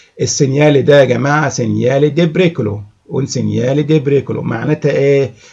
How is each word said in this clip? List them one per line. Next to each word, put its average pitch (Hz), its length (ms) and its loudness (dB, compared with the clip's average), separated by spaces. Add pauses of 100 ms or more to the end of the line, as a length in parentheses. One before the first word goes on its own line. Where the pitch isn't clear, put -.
(200)
السينيال 139 640 0
ده 143 160 6
يا 135 40 6
جماعة 139 440 0
سينيال 123 680 0
دي 170 120 2
بريكولو، 151 560 -2 (300)
un 135 120 -2
segnale 120 640 -2
di 156 40 2
بريكولو. 139 500 0
معناتها 135 500 -2
إيه؟ 139 380 2 (220)